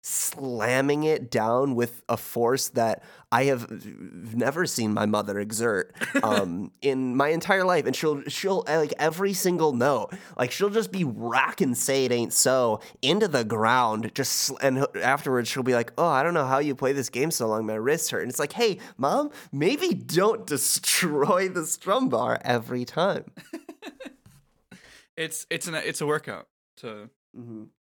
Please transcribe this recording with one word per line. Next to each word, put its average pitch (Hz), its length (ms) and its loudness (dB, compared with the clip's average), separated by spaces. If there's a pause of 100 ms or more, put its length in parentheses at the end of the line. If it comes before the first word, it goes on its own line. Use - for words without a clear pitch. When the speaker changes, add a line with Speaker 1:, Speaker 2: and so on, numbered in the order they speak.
Speaker 1:
slamming 135 1000 0
it 156 260 0
down 123 460 2
with 120 320 -2
a 113 80 0
force 117 540 0
that 113 340 0 (260)
I 123 160 4
have 131 240 2
v-, - 240 -14 (440)
never 139 280 0
seen 110 280 -2
my 107 120 2
mother 104 320 0
exert, 104 560 -2 (160)
Speaker 2:
<laughs> - 140 0
Speaker 1:
um, 101 480 0 (100)
in 131 360 0
my 143 120 4
entire 180 360 2
life. 175 200 2
And 127 80 0
she'll, 147 360 0
she'll, 190 400 0
uh, - 80 2
like, 151 220 2
every 175 340 0
single 170 400 2
note, 120 400 2 (240)
like, 123 140 0
she'll 202 180 0
just 202 240 -2
be 185 100 0
rocking 123 720 0
Say 135 300 2
It 120 80 2
Ain't 117 180 0
So 127 480 2 (220)
into 196 260 2
the 135 160 0
ground. 110 720 2
Just - 160 -2
sl-, - 300 -2
and 131 180 4
h-, 139 60 4 (180)
afterwards 127 460 2
she'll 135 140 -4
be 127 100 2
like, 120 240 2
"Oh, 139 100 4
I 139 160 4
don't 170 100 0
know 151 120 2
how 135 140 2
you 147 140 0
play 131 200 0
this 135 160 -2
game 139 220 0
so 120 160 -2
long. 110 180 0
My 107 100 -4
wrists 139 360 0
hurt." 98 100 -2
And 110 80 -4
it's 123 100 -6
like, 147 140 -4
"Hey, 220 260 0 (180)
Mom, 220 320 0 (220)
maybe 226 420 0
don't 175 540 0
<laughs> 151 80 -2
destroy 175 920 0
the 160 160 -4
strum 233 440 -2
bar 120 360 0
every 123 400 -2
time." 170 400 -2 (260)
Speaker 2:
<laughs> - 140 -16 (1500)
It's, 160 340 -8
it's 165 180 -4
an, 165 80 -6
it's 156 260 -4
a 156 40 -2
workout 147 420 -4 (300)
to, 107 320 -14 (280)
Speaker 1:
Mm-hmm. 113 260 -14 (200)